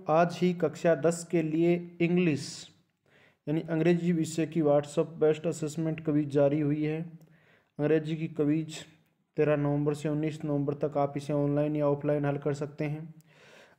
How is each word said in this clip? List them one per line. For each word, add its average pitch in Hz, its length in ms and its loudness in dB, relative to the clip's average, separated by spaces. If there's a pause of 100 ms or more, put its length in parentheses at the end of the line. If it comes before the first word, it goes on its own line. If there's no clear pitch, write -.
आज 170 320 4
ही 180 120 4
कक्षा 165 420 0
दस 165 360 0
के 170 100 2
लिए 170 600 0
इंग्लिश 170 680 0 (760)
यानी 151 140 0
अंग्रेजी 170 500 2
विषय 160 340 0
की 156 160 -2
WhatsApp 147 440 2
बेस्ट 156 420 0
असेसमेंट 160 580 -4
क्विज 147 240 0
जारी 143 300 4
हुई 151 240 0
है। 156 180 -4 (760)
अंग्रेजी 156 360 0
की 160 120 -4
क्विज 156 480 -2 (600)
तेरह 151 180 4
नवंबर 147 380 0
से 151 160 -4
उन्नीस 151 360 -4
नवंबर 143 280 0
तक 147 240 -2
आप 143 200 0
इसे 143 160 -6
ऑनलाइन 147 420 0
या 147 120 0
ऑफलाइन 143 380 0
हल 143 120 0
कर 143 160 -2
सकते 147 320 -6
हैं। 156 380 -10 (560)